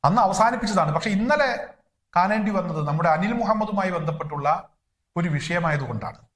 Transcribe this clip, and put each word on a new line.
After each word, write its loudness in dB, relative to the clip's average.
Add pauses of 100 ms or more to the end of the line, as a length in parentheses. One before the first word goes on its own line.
അന്ന് 4
അവസാനിപ്പിച്ചതാണ്. 2
പക്ഷെ -2
ഇന്നലെ 2 (680)
കാണേണ്ടി 2
വന്നത് -2
നമ്മുടെ 2
അനിൽ 2
മുഹമ്മദുമായി 0
ബന്ധപ്പെട്ടുള്ള -2 (480)
ഒരു 0
വിഷയമായതുകൊണ്ടാണ്. -2 (180)